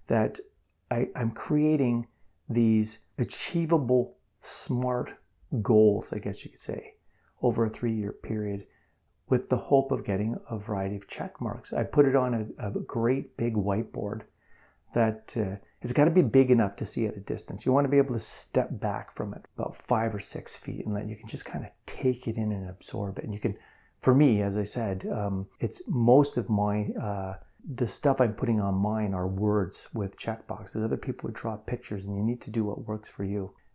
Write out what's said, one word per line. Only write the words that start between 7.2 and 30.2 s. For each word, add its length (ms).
over 220
a 40
three-year 440
period 540
with 200
the 80
hope 340
of 140
getting 340
a 80
variety 380
of 140
check 320
marks. 320
I 100
put 240
it 80
on 420
a, 120
a 20
great 680
big 180
whiteboard 680
that, 420
uh, 200
it's 100
gotta 200
be 100
big 300
enough 240
to 80
see 220
at 100
a 40
distance. 460
You 60
wanna 160
be 100
able 160
to 60
step 580
back 340
from 220
it 120
about 160
five 400
or 60
six 360
feet 300
and 80
that 140
you 80
can 100
just 180
kinda 240
take 420
it 80
in 160
and 180
absorb 480
it. 60
And 100
you 60
can, 160
for 160
me, 260
as 160
I 60
said, 500
um, 360
it's 300
most 480
of 120
my, 440
uh, 460
the 200
stuff 320
I'm 140
putting 260
on 160
mine 360
are 140
words 680
with 240
check 300